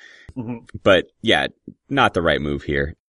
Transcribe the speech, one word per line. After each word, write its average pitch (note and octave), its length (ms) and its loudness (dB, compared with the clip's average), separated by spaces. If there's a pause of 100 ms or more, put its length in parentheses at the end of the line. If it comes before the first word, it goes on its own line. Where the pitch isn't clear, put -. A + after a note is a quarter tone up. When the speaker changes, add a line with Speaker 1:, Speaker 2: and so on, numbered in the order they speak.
(360)
Speaker 1:
Mm-hmm. A#2 280 -12 (180)
Speaker 2:
But, F#2 240 4 (140)
yeah, E2 280 0 (400)
not C3 260 0
the F2+ 80 -2
right D2+ 180 2
move C#2+ 220 -4
here. C#2+ 340 -4 (120)